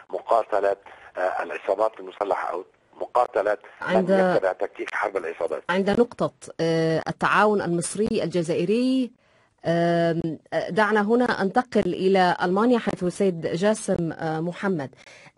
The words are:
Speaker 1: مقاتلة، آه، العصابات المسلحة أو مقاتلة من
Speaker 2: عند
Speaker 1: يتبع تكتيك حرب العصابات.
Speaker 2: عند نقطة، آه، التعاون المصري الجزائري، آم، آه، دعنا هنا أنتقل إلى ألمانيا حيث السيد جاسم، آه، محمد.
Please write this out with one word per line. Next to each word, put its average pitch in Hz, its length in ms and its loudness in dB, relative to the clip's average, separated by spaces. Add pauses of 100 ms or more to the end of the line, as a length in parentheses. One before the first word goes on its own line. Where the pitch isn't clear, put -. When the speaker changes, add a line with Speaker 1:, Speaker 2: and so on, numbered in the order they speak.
(100)
Speaker 1:
مقاتلة، 98 640 0 (400)
آه، 90 260 -2
العصابات 98 580 -2
المسلحة 92 520 -4
أو 92 120 -8 (360)
مقاتلة 104 580 0 (300)
من 180 80 2
Speaker 2:
عند 185 140 2
Speaker 1:
يتبع 180 420 2
تكتيك - 420 -8
حرب 101 220 -4
العصابات. 82 540 -6
Speaker 2:
عند 190 200 0
نقطة، 208 420 0 (280)
آه، 160 480 0
التعاون 196 540 2
المصري 170 460 -2 (140)
الجزائري، 180 880 0 (540)
آم، 170 720 0 (140)
آه، 160 180 -2
دعنا 208 320 2
هنا 233 400 0
أنتقل 196 380 0 (140)
إلى 185 480 4
ألمانيا 214 360 4
حيث - 240 -4
السيد 180 440 0
جاسم، 175 640 0
آه، 160 280 -4
محمد. 170 540 -4 (420)